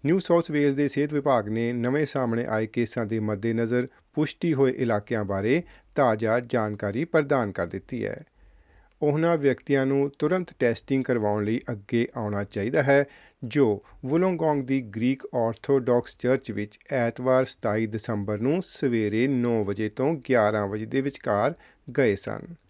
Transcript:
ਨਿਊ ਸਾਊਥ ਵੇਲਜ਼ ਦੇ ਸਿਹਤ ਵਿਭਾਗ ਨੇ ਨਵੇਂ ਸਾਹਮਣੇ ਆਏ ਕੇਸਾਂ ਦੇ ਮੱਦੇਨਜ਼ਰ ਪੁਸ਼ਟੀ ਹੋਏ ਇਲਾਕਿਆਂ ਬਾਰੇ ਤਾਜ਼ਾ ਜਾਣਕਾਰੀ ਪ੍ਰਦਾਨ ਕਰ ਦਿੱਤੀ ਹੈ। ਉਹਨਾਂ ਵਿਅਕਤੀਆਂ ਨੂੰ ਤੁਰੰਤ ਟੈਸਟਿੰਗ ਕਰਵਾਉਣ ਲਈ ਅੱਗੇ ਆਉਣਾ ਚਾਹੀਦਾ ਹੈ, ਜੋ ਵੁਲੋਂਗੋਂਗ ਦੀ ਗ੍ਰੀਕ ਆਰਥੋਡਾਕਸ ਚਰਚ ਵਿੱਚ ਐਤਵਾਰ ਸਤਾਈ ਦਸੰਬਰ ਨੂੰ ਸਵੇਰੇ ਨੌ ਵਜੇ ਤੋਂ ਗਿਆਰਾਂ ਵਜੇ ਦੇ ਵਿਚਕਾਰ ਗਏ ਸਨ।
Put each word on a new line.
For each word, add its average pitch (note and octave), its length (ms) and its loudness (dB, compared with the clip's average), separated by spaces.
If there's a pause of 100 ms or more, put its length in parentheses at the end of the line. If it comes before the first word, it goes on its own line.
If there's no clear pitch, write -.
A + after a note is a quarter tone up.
ਨਿਊ E3 140 2
ਸਾਊਥ E3+ 320 2
ਵੇਲਜ਼ D3 260 2
ਦੇ C#3+ 120 2
ਸਿਹਤ D3 240 -2
ਵਿਭਾਗ C3+ 360 2
ਨੇ A#2 240 0
ਨਵੇਂ B2+ 340 0
ਸਾਹਮਣੇ A#2+ 400 -2
ਆਏ A2 200 0
ਕੇਸਾਂ A#2 400 -2
ਦੇ A2 140 -2
ਮੱਦੇਨਜ਼ਰ A2+ 680 -2 (280)
ਪੁਸ਼ਟੀ D#3 400 -2
ਹੋਏ C3 220 4
ਇਲਾਕਿਆਂ A2 480 -2
ਬਾਰੇ G#2 380 0 (320)
ਤਾਜ਼ਾ A2+ 460 2
ਜਾਣਕਾਰੀ G#2+ 640 -4
ਪ੍ਰਦਾਨ C#3 480 0
ਕਰ F2+ 140 -4
ਦਿੱਤੀ G#2 400 -8
ਹੈ। - 180 -8 (760)
ਉਹਨਾਂ D#3+ 340 2
ਵਿਅਕਤੀਆਂ C3+ 500 2
ਨੂੰ C#3 320 2
ਤੁਰੰਤ F3 400 -2
ਟੈਸਟਿੰਗ B2+ 460 0
ਕਰਵਾਉਣ G#2+ 400 0
ਲਈ A2+ 160 -2 (120)
ਅੱਗੇ A#2 340 -2 (100)
ਆਉਣਾ G#2 280 -4
ਚਾਹੀਦਾ B2 380 -2
ਹੈ, C#3 240 4 (360)
ਜੋ A#2 420 2 (200)
ਵੁਲੋਂਗੋਂਗ D#3+ 600 0
ਦੀ C3+ 160 0 (160)
ਗ੍ਰੀਕ B2+ 380 0
ਆਰਥੋਡਾਕਸ A#2+ 840 0
ਚਰਚ B2+ 320 0
ਵਿੱਚ G#2 280 -6 (140)
ਐਤਵਾਰ B2+ 520 2
ਸਤਾਈ A2 420 -2
ਦਸੰਬਰ G#2 540 -4
ਨੂੰ D3+ 220 0
ਸਵੇਰੇ A2+ 680 0
ਨੌ A#2+ 360 0
ਵਜੇ G2+ 240 -2
ਤੋਂ C#3 240 -2 (160)
ਗਿਆਰਾਂ G#2+ 400 4
ਵਜੇ G#2+ 180 -6
ਦੇ B2+ 140 0
ਵਿਚਕਾਰ C3 540 0 (440)
ਗਏ A#2 180 4
ਸਨ। G#2+ 380 -10 (160)